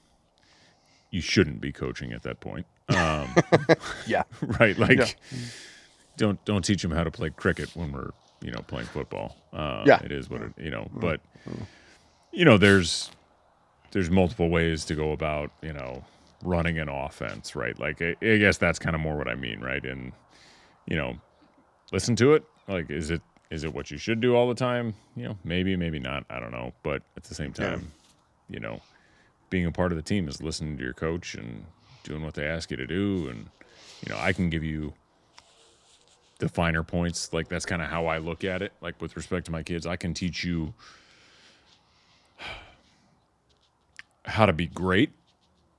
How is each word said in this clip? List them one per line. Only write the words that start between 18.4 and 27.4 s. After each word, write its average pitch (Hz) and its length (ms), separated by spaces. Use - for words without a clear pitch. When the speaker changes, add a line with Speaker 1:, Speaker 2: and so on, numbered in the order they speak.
Speaker 1:
that's 85 200
kinda 80 200
more 78 180
what 67 120
I 58 60
mean, 58 260
right? 65 240
And, 64 280
you 85 100
know, 64 200
listen 101 240
to 135 180
it. 151 100
Like, 90 240
is 76 200
it, 82 120
is 80 140
it 78 80
what - 180
you 73 80
should 113 220
do 123 140
all 120 140
the 123 60
time? 120 400
You 120 120
know, 110 160
maybe, 92 320
maybe 82 240
not. 65 280
I 60 120
don't 58 100
know. 60 220
But 73 200
at - 80
the - 100
same 73 220